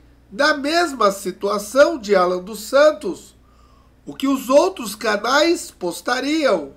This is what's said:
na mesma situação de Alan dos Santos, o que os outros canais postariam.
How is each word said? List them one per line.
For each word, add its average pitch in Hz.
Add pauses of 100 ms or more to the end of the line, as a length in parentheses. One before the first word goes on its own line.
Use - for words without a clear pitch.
(300)
na 285
mesma 285
situação 208
de 202
Alan 180
dos 202
Santos, - (720)
o -
que 269
os 254
outros 285
canais 247
postariam. 247